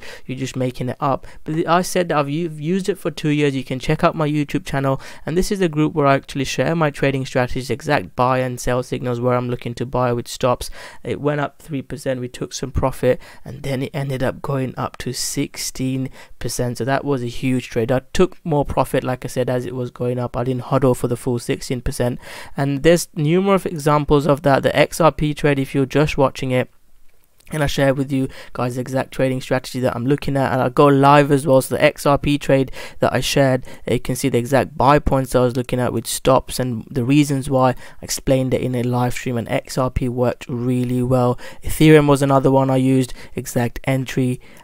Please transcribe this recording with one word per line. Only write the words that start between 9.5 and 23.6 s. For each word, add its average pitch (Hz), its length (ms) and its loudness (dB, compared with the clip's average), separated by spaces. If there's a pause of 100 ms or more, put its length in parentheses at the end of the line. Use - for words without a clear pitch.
to 120 120 -6
buy 123 280 0
with 120 160 -6
stops. - 400 -2 (340)
It 123 160 -6
went 147 220 -2
up - 200 -8
three 143 200 -8
percent, 127 400 -6
we 123 80 -8
took - 240 -10
some 135 180 -8
profit, - 480 2 (240)
and 131 180 -14
then 139 220 -4
it 127 100 -6
ended 135 300 -4
up - 180 -2
going 131 360 -4
up 123 220 -6
to 123 120 -8
sixteen 131 960 -4 (320)
percent. 123 380 -4
So 113 80 -2
that 135 180 0
was 139 200 -2
a 120 40 -6
huge 127 420 -2
trade. 120 220 0
I 127 120 0 (100)
took - 320 2
more 147 180 0
profit, 135 400 0
like 127 220 -6
I - 20 -6
said, 123 220 -2
as 127 160 -2
it 123 100 -8
was 123 160 -6
going 123 260 -4
up. 123 200 -4
I 120 80 -2
didn't 127 260 -4
huddle 131 240 4
for 127 140 -4
the 120 80 -2
full 123 200 -4
sixteen 127 440 -6
percent. 127 380 -2 (360)
And 139 280 -2
there's 165 320 4
numerous 180 500 2